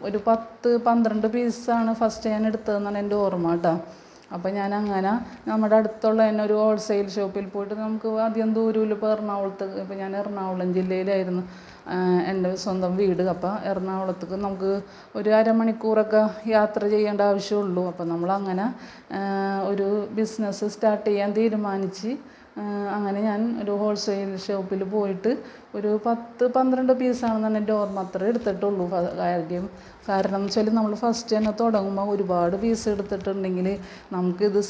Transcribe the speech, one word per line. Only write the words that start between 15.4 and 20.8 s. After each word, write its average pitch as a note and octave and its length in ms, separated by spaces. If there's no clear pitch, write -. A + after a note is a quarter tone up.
അരമണിക്കൂറൊക്കെ A3 800
യാത്ര G#3+ 240
ചെയ്യേണ്ട G#3 280
ആവശ്യമുള്ളൂ. G3 600
അപ്പോൾ F3 220
നമ്മളങ്ങനെ, F#3+ 520
ഏഹ്, G3 420
ഒരു G3 180
ബിസിനസ് G#3+ 580
സ്റ്റാർട്ട് G#3+ 340